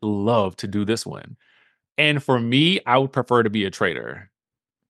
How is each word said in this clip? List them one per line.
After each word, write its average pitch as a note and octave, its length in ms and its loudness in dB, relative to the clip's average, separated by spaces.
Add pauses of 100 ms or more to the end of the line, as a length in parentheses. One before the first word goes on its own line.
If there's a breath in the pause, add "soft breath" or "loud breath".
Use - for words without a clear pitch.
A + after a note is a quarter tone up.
love G#2 560 0
to G#2+ 100 -8
do G2+ 160 -2
this A2 220 -2
one. - 320 -14 (600)
And D3+ 240 2
for C3 160 2
me, C3+ 480 2
I B2 120 4
would C3+ 160 0
prefer A#2+ 280 2
to A#2 80 2
be G#2 140 -2
a F#2+ 80 -4
traitor C2+ 580 -6 (600)